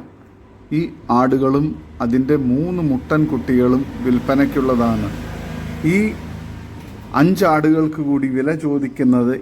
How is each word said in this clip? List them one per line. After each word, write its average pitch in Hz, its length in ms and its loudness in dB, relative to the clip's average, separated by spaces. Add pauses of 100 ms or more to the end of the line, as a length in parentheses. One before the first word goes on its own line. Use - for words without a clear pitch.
(800)
ഈ - 20 0 (380)
ആടുകളും 135 480 2 (380)
അതിൻ്റെ 131 320 2 (140)
മൂന്ന് 170 400 -2
മുട്ടൻ 156 320 0 (100)
കുട്ടികളും 127 500 2 (240)
വിൽപ്പനയ്ക്കുള്ളതാണ്. 127 1000 2 (840)
ഈ - 20 4 (1200)
അഞ്ചാടുകൾക്ക് 160 880 4
കൂടി 139 280 2
വില 131 140 0 (140)
ചോദിക്കുന്നത് 127 680 2 (100)